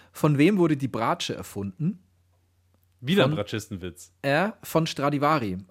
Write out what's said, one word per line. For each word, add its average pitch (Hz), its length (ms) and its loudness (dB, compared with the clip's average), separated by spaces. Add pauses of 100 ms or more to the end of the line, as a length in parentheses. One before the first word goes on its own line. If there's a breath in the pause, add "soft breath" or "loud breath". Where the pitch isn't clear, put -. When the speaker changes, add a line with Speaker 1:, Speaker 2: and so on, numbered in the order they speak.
(120 loud breath)
Speaker 1:
Von 151 260 2
wem 175 200 6
wurde 165 200 4
die 131 120 -4
Bratsche 123 460 -2
erfunden? 104 680 -6 (960)
Speaker 2:
Wieder 165 240 2
ein 127 60 4
Speaker 1:
Von - 80 -2
Speaker 2:
Bratschistenwitz. 98 760 -8 (140)
Speaker 1:
Ja, 165 380 0
von 160 240 0
Stradivari, 143 720 0 (120)